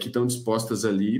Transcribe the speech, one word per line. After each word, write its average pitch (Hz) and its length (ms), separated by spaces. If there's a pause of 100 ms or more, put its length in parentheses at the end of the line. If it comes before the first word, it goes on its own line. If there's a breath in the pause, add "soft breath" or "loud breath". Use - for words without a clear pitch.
que 127 60
estão 120 180
dispostas 113 580
ali 104 360